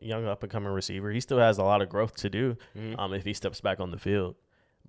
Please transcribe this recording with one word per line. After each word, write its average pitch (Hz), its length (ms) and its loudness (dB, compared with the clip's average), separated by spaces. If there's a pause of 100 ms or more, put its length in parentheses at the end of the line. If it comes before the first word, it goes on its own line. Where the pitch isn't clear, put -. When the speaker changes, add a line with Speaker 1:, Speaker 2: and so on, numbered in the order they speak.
Speaker 1:
Young 113 260 -4
up 101 160 -4
and 101 100 -8
coming 101 200 -4
receiver. 98 380 -4
He 110 100 -2
still 127 180 0
has 113 200 8
a 101 60 2
lot 101 180 6
of 92 60 0
growth 104 280 0
to - 140 -4
do, 117 260 0 (200)
Speaker 2:
Mm-hmm. 110 240 -10
Speaker 1:
um, 98 140 -4
if 95 100 -6
he 101 80 -2
steps - 280 -6
back 95 200 0
on 92 100 -4
the 90 80 -10
field. 98 360 0 (540)